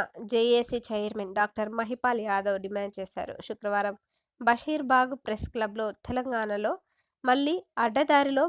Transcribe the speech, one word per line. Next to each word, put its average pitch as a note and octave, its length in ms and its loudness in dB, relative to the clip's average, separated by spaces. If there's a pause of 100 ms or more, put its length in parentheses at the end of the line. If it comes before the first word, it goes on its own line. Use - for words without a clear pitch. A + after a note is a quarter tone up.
(260)
జేఏసీ A#3+ 540 2
చైర్మన్ G#3 540 -6
డాక్టర్ G#3 360 -2
మహిపాల్ A3+ 520 -2
యాదవ్ G3 380 0
డిమాండ్ G3 360 -6
చేశారు. - 460 -8
శుక్రవారం G3+ 540 -4 (460)
బషీర్బాగ్ B3+ 760 2
ప్రెస్ - 340 -6
క్లబ్‌లో A3 380 -4 (140)
తెలంగాణలో A3+ 720 -2 (500)
మళ్లీ C#4 320 4 (220)
అడ్డదారిలో C#4 720 4